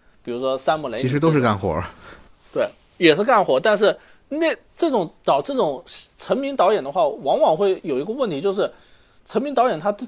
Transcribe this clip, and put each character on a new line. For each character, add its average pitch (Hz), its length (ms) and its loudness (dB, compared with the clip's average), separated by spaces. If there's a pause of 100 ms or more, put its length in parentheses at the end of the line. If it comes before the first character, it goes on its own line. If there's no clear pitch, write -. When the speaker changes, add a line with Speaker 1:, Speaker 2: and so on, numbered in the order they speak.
(220)
Speaker 1:
比 120 100 -8
如 120 60 -6
说 131 200 -2
山 156 200 0
姆 143 100 -8
雷 113 80 -8
米。 127 60 -4
Speaker 2:
其 131 60 0
实 143 120 0
都 160 100 4
是 151 100 4
干 110 180 2
活 95 140 -2
儿。 85 120 -4 (680)
Speaker 1:
对， 127 160 0 (300)
也 160 160 6
是 202 100 0
干 226 200 4
活， 139 140 2
但 214 200 2
是 196 180 4 (320)
那， 302 260 0 (220)
这 339 140 0
种， 196 200 -2 (120)
找 143 180 2
这 277 140 -8
种 165 280 -2 (340)
成 190 200 -4
名 277 200 -6
导 196 160 4
演 180 100 0
的 135 80 -8
话， 170 160 0
往 139 320 -2
往 - 180 4
会 190 260 0
有 139 160 -2
一 147 60 -4
个 214 80 -8
问 262 160 -2
题， 143 120 -4
就 196 120 -2
是 180 180 -2 (540)
成 - 180 -4
名 285 120 -6
导 247 140 2
演 170 100 -2
他 196 140 -2
的 208 160 -10